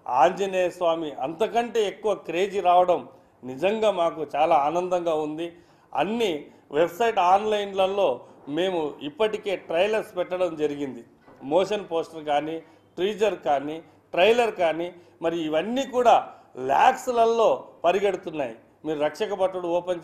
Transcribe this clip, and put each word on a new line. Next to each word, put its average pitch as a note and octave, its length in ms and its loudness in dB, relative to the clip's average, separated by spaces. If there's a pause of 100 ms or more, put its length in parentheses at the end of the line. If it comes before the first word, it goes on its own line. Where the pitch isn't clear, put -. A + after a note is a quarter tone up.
ఆంజనేయ F3+ 640 2
స్వామి E3 420 -2
అంతకంటే G#3 720 -2
ఎక్కువ G3 280 -2
క్రేజ్ F#3 500 -2
రావడం F3 440 4 (360)
నిజంగా G3 460 0
మాకు E3 360 -2 (100)
చాలా D#3+ 200 4
ఆనందంగా E3+ 580 0
ఉంది. D#3 380 -4 (420)
అన్ని F3+ 500 -2 (280)
వెబ్సైట్ F3 460 0
ఆన్లైన్లలో G3 1040 2 (280)
మేము D#3+ 540 -2
ఇప్పటికే G3+ 540 -4
ట్రైలర్స్ F#3 600 -2
పెట్టడం F3+ 400 -2
జరిగింది. C#3+ 480 -4 (380)
మోషన్ F#3+ 500 0
పోస్టర్ D#3+ 320 -6
కానీ, D3+ 340 -2 (400)
టీజర్ G3+ 360 0 (100)
కానీ, D3+ 380 -2 (300)
ట్రైలర్ G#3+ 420 4
కానీ, E3+ 380 -2 (300)
మరి E3+ 200 -2
ఇవన్నీ F3 400 0
కూడా A3+ 460 4 (300)
ల్యాక్స్‌లలో A3+ 1040 2 (200)
పరిగెడుతున్నాయి. F3 720 0 (280)
మీరు D#3 140 -4
రక్షక E3+ 360 -2
భటుడు F#3 340 -2
ఓపెన్ F3 360 -2